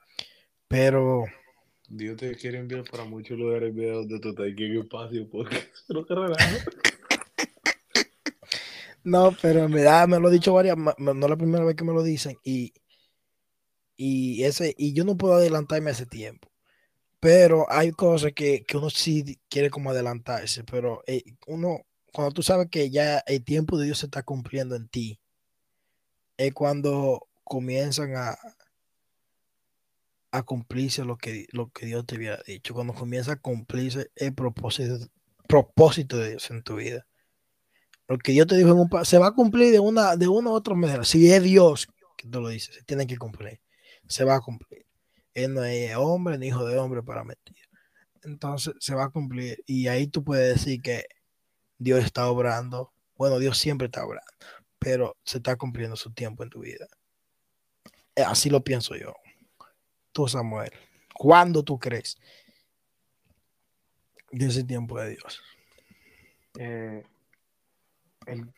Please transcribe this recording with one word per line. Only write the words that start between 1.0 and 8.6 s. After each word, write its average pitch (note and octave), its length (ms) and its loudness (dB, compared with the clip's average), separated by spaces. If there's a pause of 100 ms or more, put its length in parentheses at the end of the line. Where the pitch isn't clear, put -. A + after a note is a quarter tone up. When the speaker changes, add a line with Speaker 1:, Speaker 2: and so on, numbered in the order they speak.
Speaker 2:
Dios A2 280 -12
te B2 180 -10
quiere B2 240 -12
enviar B2 320 -10
para A#2 140 -12
muchos A2 340 -12
lugares, A#2 340 -2
videos A2 360 -6
de G#2+ 100 -10
tu G#2+ 120 -8 (120)
en G#2+ 380 -6
espacio, A2+ 500 -10
porque A2 440 -10
<laughs> - 140 -20
no D#3+ 160 -8
te F3 100 -6
relajas. F3+ 500 -2 (2500)